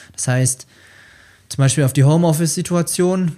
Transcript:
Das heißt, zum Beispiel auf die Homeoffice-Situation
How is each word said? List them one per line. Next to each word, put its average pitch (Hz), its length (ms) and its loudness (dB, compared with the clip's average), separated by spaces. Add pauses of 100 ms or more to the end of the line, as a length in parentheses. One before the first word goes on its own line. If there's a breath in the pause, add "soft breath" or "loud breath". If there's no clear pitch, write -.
(160 loud breath)
Das - 120 -8
heißt, 127 380 0 (840 loud breath)
zum - 120 -10
Beispiel 139 220 2
auf 127 100 0
die 139 100 2
Homeoffice-Situation 170 1300 0